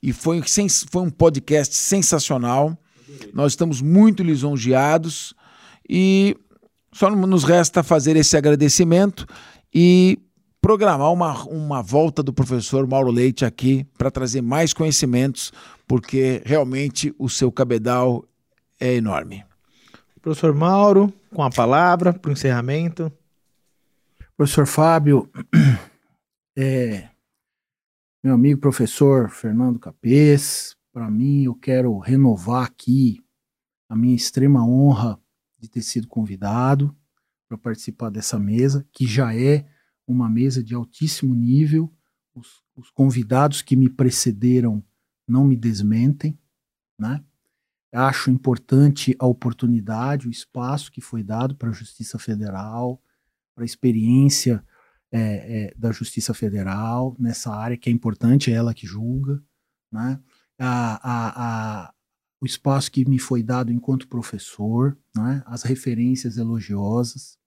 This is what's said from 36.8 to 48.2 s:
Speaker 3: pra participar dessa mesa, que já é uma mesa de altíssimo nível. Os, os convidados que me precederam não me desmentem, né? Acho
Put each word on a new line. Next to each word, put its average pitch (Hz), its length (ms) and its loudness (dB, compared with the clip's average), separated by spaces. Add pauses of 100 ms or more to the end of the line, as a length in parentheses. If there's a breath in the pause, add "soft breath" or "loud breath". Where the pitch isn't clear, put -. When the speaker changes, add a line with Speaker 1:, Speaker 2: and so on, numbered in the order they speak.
Speaker 3:
pra 110 100 -14
participar 113 520 -10
dessa 107 280 -6
mesa, 123 540 0
que 131 140 -4
já 117 300 -2
é 143 300 2 (400 soft breath)
uma 123 220 0
mesa 123 340 0
de 110 120 -8
altíssimo 131 600 -4
nível. 147 580 2 (420)
Os, - 280 -20 (140)
os 123 140 -20
convidados 135 720 0
que - 140 0
me 131 120 4
precederam 120 920 0 (460)
não 127 160 2
me 135 120 4
desmentem, 117 840 -2 (600)
né? 127 240 -8 (720)
Acho 131 380 -2